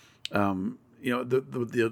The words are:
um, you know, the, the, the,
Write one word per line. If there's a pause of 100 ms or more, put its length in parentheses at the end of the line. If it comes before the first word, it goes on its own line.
(380)
um, (240)
you
know,
the,
the,
the,